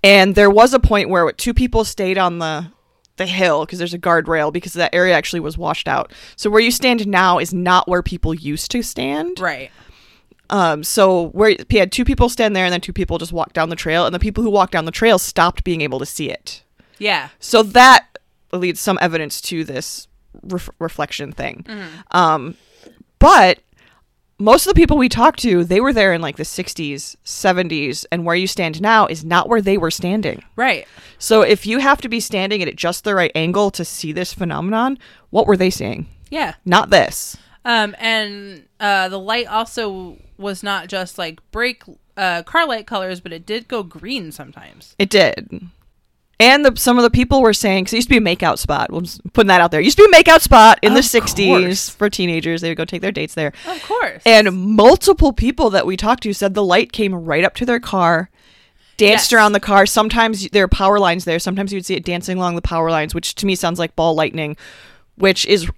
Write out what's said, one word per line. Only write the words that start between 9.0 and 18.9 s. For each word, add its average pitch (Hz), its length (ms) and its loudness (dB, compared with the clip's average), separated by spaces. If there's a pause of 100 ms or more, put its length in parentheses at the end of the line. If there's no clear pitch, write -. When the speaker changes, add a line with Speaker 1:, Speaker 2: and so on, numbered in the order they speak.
Speaker 2:
Right. 139 300 -8 (800)
Speaker 1:
Um, 165 360 0
so 185 440 2
where 208 200 2
you - 240 -2
had 190 180 2
two 247 140 -2
people 247 240 2
stand 220 260 -2
there 185 80 0
and 180 80 0
then 175 80 -4
two 180 140 -12
people 170 240 -6
just 165 160 -10
walked 165 220 -6
down 160 140 -2
the 170 60 -8
trail, 160 300 -2
and 170 100 -4
the 175 40 -6
people 214 240 -4
who 226 60 0
walked 196 220 2
down 165 140 -4
the 160 60 -8
trail 220 280 2
stopped - 460 -2
being 165 160 -4
able 131 180 -6
to 135 80 -8
see 143 240 -10
it. - 320 -16 (340)
Speaker 2:
Yeah. 180 300 -4 (120)
Speaker 1:
So - 220 2
that 240 440 8 (480)
leads 180 260 -6
some 202 220 -2